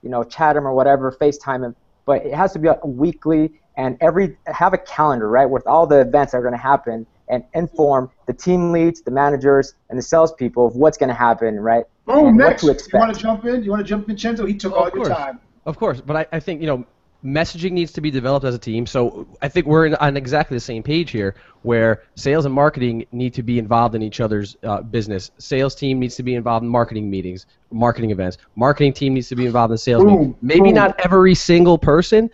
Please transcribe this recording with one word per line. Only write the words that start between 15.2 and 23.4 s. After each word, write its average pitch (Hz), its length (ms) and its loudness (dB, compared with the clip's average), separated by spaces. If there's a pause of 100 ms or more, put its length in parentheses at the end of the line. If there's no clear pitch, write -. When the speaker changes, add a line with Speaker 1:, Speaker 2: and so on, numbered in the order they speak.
Speaker 3:
Of 156 120 -10
course, 156 220 -4
but 147 160 -6
I, 156 100 -4 (100)
I 156 40 -4
think, 156 200 -8
you 160 60 -6
know, 127 180 -4 (400)
messaging 160 480 -4
needs 175 180 -2
to 156 120 -10
be 151 80 -2
developed 131 340 -2
as 123 100 -2
a 120 40 -8
team. 113 260 -6
So - 420 -4 (140)
I 143 80 -6
think 170 160 -2
we're 156 220 4
in, 156 80 0
on 147 200 0
exactly 139 440 -2
the - 20 -4
same 113 220 -10
page 156 280 -4
here, 98 240 -4 (280)
where 113 400 2 (140)
sales 143 280 0
and 135 100 -2
marketing 123 580 0
need 123 200 -6
to 127 100 -8